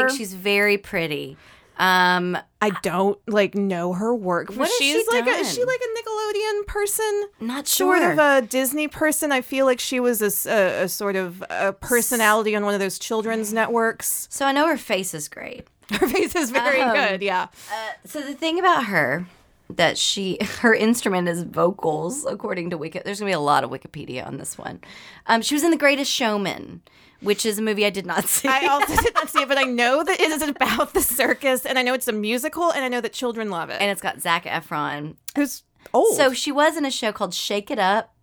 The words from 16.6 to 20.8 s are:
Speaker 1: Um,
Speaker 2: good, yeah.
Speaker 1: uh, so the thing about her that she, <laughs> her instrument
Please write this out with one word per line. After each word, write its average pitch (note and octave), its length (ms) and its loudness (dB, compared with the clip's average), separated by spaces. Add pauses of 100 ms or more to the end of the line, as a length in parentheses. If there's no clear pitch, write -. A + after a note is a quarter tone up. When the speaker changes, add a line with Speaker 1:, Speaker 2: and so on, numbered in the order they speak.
Speaker 1:
Um, B3 140 2
Speaker 2:
good, G3+ 280 2
yeah. F#3 260 0 (240)
Speaker 1:
uh, A3 160 -6 (160)
so D4 160 -10
the C4+ 140 -6
thing D#4+ 240 0
about E4+ 260 4
her E3+ 420 0 (440)
that E3 280 2
she, F#3+ 400 -2
<laughs> - 220 -4
her A3+ 140 6
instrument G#3 540 2